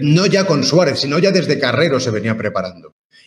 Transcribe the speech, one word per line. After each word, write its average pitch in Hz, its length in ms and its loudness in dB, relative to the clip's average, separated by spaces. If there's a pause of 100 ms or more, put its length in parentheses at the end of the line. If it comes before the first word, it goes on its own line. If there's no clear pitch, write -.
no 156 240 2
ya 190 200 2
con 147 180 0
Suárez, 151 360 2
sino 143 200 -2
ya 185 120 2
desde 147 280 0
Carrero 131 400 0
se 117 120 -4
venía 107 260 -2
preparando. 92 560 -8 (340)